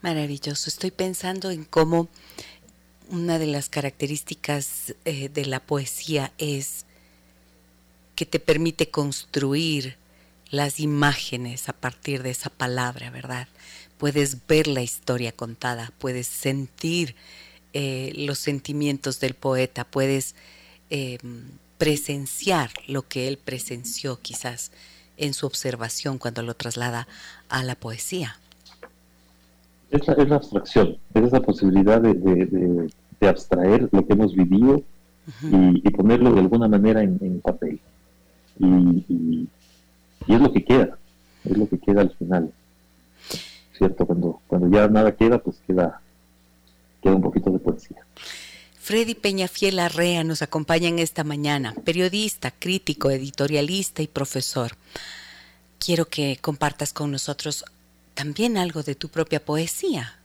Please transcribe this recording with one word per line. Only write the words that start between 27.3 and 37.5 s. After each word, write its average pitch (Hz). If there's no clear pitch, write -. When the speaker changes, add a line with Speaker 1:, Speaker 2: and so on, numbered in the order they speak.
Speaker 1:
a 127
la 127
poesía. 117
Speaker 2:
Es 143
la, 151
es 139
la 147
abstracción, 104
es 110
esa 123
posibilidad 98
de, 113
de, 90
de, 87
de 101
abstraer 98
lo 98
que -
hemos 101
vivido 101
Speaker 1:
Ujú. 143
Speaker 2:
y, 90
y 101
ponerlo 117
de 98
alguna 113
manera 107
en, 95
en 92
papel. 82